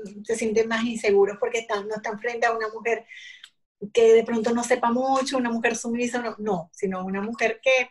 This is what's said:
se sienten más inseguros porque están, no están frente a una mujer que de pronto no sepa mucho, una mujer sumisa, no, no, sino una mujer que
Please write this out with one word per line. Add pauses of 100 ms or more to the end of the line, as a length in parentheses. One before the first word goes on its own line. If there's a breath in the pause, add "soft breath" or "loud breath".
(260)
se
sienten
más
inseguros
porque
están,
no
están
frente
a
una
mujer (880 loud breath)
que
de
pronto
no
sepa
mucho,
una
mujer
sumisa,
no,
no,
sino
una
mujer
que